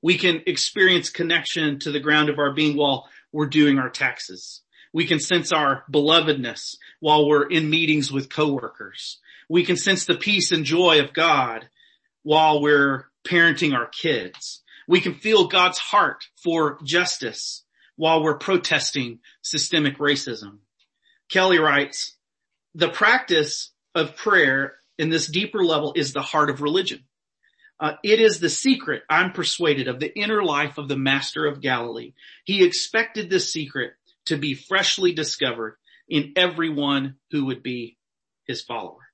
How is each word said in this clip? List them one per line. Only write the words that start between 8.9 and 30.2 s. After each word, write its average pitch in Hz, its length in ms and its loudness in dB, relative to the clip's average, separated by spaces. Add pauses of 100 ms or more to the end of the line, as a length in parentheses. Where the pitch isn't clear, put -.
We 175 160 2
can 175 100 0
sense 190 300 0
the 180 80 2
peace 196 360 -2
and 156 140 0
joy 160 360 4
of 139 120 -2
God 131 560 0 (540)
while 156 380 4
we're 143 440 2 (220)
parenting 170 480 2
our 117 120 -2
kids. - 760 -6 (260)
We 180 120 4
can 175 140 -4
feel 208 340 2
God's 185 300 2
heart 175 460 0 (180)
for 160 400 -2
justice 147 840 -4 (320)
while 160 260 2
we're 151 160 0
protesting 143 800 -2 (220)
systemic 147 560 -2
racism. 123 600 -4 (720)
Kelly 185 280 4
writes, 143 580 0 (580)
The 165 140 0
practice 185 840 0 (220)
of 160 220 -2
prayer 143 580 2 (240)
in 156 100 -2
this 160 180 -2
deeper 190 380 -4
level 160 300 0
is 147 180 -2
the 139 100 -4
heart 147 280 0
of 135 120 -6
religion. 170 420 -2 (760)
Uh, 151 160 -4 (100)
it 214 160 4
is 214 180 6
the 165 120 0
secret, 160 580 -2
I'm 185 240 2
persuaded, 147 560 -2
of 123 120 -6
the - 140 -6
inner 208 280 -2